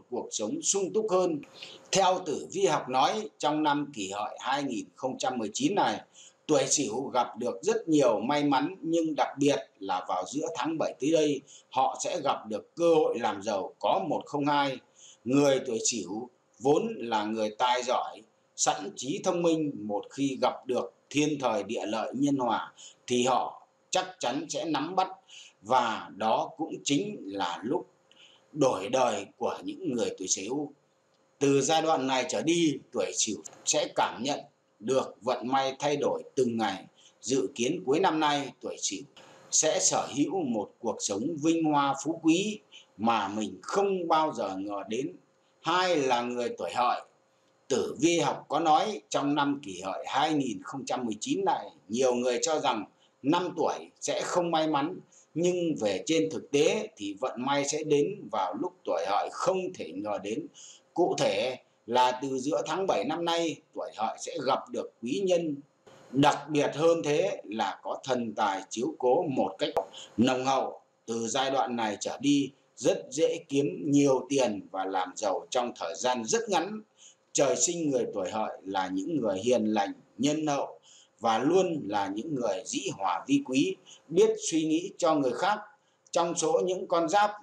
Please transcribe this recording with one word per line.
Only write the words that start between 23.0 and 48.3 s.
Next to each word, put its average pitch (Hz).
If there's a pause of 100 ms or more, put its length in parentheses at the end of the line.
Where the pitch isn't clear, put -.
thì 123
họ 117 (220)
chắc 185 (120)
chắn 143
sẽ 147
nắm 156
bắt, 185 (540)
và 110
đó 113
cũng 160 (100)
chính 196
là 95
lúc 156 (640)
đổi 110
đời 117 (120)
của 98
những 123
người 107
tuổi 92
Sửu. 131 (680)
Từ 139
giai 160
đoạn 147
này 131
trở 107
đi, 160 (140)
tuổi -
Sửu 101 (240)
sẽ 151
cảm 110
nhận 139 (400)
được 123
vận 120
may 135
thay 147
đổi 104 (120)
từng 117
ngày. 101 (360)
Dự 131
kiến 131
cuối 143
năm 165
nay, 143 (100)
tuổi 90
Sửu 90 (480)
sẽ -
sở 101
hữu 147
một 113
cuộc 110
sống 117
vinh 165
hoa 143
phú 165
quý 190 (380)
mà 107
mình 101
không 190
bao 156
giờ 101
ngờ 101
đến. 131 (460)
Hai 175
là 131
người 123
tuổi 87
Hợi. 123 (640)
Tử -
vi 170
học 135